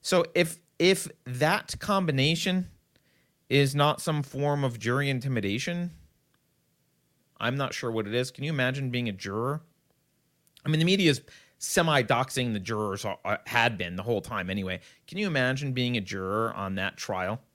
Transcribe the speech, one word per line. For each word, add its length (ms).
So 320
if, 240
if 280
that 540
combination 880
is 280
not 260
some 220
form 400
of 160
jury 280
intimidation, 840
I'm 180
not 180
sure 160
what 160
it 80
is. 160
Can 120
you 80
imagine 380
being 180
a 60
juror? 480
I 40
mean, 100
the 60
media 260
is 100
semi-doxing 920
the 60
jurors, 460
uh, 400
had 320
been 180
the 80
whole 180
time 280
anyway. 300
Can 100
you 100
imagine 460
being 220
a 60
juror 520
on 220
that 220
trial? 420